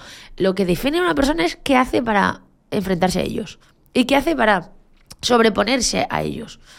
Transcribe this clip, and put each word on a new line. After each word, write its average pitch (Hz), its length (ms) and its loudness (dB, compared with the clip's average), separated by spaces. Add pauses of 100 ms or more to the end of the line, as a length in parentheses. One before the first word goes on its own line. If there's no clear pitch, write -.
(360)
Lo 185 180 0
que 196 120 0
define 240 320 0
a 359 40 0
una 349 120 0
persona 294 320 0
es - 100 -4
qué - 200 0
hace 262 260 2
para 208 400 0 (280)
enfrentarse 185 500 0
a - 20 -2
ellos - 360 -8 (360)
y 247 100 4
qué 262 120 0
hace 285 200 0
para 214 340 0 (520)
sobreponerse 226 880 0
a 76 120 -4
ellos. - 380 -10 (180)